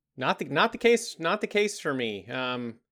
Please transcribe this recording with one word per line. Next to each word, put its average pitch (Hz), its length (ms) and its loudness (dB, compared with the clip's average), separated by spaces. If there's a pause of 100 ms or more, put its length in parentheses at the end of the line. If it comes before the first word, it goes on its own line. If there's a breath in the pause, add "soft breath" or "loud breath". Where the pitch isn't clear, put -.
(160)
Not 143 220 0
the, 151 80 -6
not 175 260 2
the - 60 -10
case, 233 400 4
not 175 240 0
the 220 40 -2
case 208 320 0
for 151 140 -2
me. 110 360 -4
Um, 123 480 -4 (160)